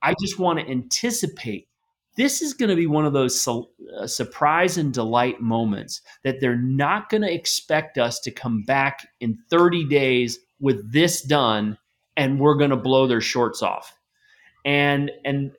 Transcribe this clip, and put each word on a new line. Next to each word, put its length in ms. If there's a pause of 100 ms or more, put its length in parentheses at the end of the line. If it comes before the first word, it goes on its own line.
I 180
just 180
wanna 220
anticipate 1040 (500)
this 240
is 140
gonna 220
be 100
one 180
of 80
those 280
su-, 280 (300)
uh, 80
surprise 720
and 160
delight 460
moments 640 (200)
that 160
they're 180
not 520
gonna 180
expect 720
us 220
to 100
come 320
back 460 (100)
in 180 (140)
thirty 340
days 540 (220)
with 320
this 280
done 580 (380)
and 220
we're 160
gonna 220
blow 320
their 120
shorts 400
off. 380 (640)
And, 460 (140)
and, 340